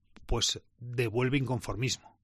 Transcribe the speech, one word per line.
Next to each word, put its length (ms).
pues 380
devuelve 580
inconformismo. 880